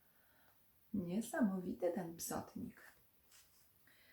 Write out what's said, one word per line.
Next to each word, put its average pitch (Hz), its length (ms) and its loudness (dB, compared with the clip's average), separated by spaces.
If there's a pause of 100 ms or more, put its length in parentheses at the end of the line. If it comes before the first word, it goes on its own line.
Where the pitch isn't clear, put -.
(920)
Niesamowity 190 1040 2
ten 170 220 -2
psotnik. - 760 -6 (1200)